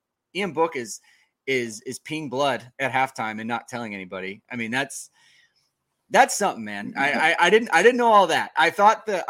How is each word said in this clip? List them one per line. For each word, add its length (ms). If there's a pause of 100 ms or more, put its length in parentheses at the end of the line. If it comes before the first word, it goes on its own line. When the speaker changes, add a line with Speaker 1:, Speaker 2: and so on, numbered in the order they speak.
(360)
Speaker 1:
Ian 160
Book 240
is, 240 (480)
is, 340
is 180
peeing 300
blood 400 (100)
at 120
halftime 480
and 80
not 200
telling 260
anybody." 480 (100)
I 60
mean, 140
that's, 380 (1000)
that's 280
something, 280
man. 320
I, 160
Speaker 2:
<laughs> 260
Speaker 1:
I, 80
I 20
didn't, 240
I 80
didn't 160
know 140
all 160
that. 300
I 140
thought 340
the, 240